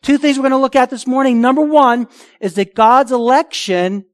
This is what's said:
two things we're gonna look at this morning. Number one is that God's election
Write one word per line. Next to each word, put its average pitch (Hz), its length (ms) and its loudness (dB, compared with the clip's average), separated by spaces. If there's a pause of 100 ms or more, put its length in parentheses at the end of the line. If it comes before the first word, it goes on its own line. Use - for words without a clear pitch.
two 285 160 0
things 285 200 0
we're 269 60 -4
gonna 269 160 0
look 262 160 -2
at 254 140 2
this 254 180 -12
morning. 254 320 0
Number 262 220 0
one 269 480 2 (320)
is 180 140 -6
that 196 200 -4
God's 247 380 2
election 202 880 -2 (100)